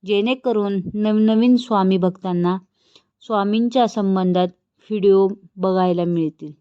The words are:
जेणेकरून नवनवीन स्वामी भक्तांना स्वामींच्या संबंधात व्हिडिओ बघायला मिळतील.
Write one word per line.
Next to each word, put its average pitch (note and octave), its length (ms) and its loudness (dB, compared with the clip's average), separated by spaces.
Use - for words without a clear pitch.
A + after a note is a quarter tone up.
जेणेकरून G#3 720 -2
नवनवीन A3 600 2
स्वामी F#3+ 400 0
भक्तांना F3+ 600 -2
स्वामींच्या A3+ 680 0
संबंधात F#3 600 0
व्हिडिओ G3 380 2
बघायला F#3 480 0
मिळतील. D#3+ 560 -4